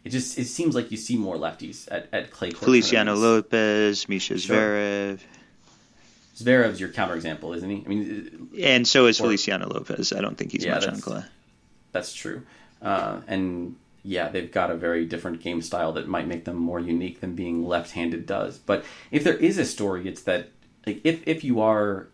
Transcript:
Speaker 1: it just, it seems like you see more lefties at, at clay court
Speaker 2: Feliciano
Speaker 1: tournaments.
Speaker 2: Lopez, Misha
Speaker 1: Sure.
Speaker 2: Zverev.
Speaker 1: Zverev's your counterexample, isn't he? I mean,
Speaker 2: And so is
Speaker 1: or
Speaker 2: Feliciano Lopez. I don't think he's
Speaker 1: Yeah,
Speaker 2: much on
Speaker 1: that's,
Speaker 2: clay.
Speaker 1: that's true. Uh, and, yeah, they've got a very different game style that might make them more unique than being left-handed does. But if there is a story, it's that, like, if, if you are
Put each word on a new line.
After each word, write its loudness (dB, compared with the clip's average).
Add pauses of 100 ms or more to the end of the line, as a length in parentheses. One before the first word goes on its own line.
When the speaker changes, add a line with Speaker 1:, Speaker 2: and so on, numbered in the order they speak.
Speaker 1:
it -10
just, -4
it -2
seems 0
like -2
you -6
see -2
more -2
lefties -8
at, -6
at -4
clay -6
court -10
Speaker 2:
Feliciano 6
Speaker 1:
tournaments. 4
Speaker 2:
Lopez, 2
Misha -2
Speaker 1:
Sure. 2
Speaker 2:
Zverev. 0 (1160)
Speaker 1:
Zverev's 4
your -6
counterexample, -4
isn't -6
he? -4
I -10
mean, -6 (120)
Speaker 2:
And 6
so 8
is 6
Speaker 1:
or 2
Speaker 2:
Feliciano 0
Lopez. -4
I -2
don't -4
think -6
he's -4
Speaker 1:
Yeah, 0
Speaker 2:
much 0
on -4
Speaker 1:
that's, -10
Speaker 2:
clay. -6 (680)
Speaker 1:
that's -6
true. -8 (380)
Uh, -2
and, -2 (300)
yeah, -2
they've -4
got 2
a -2
very 0
different -6
game -4
style -2
that -6
might -4
make -8
them -6
more -2
unique -2
than -6
being -4
left-handed -4
does. -4
But -2 (260)
if 0
there 4
is 4
a 2
story, -2
it's -8
that, -2 (360)
like, -4
if, 0
if 0
you 2
are 2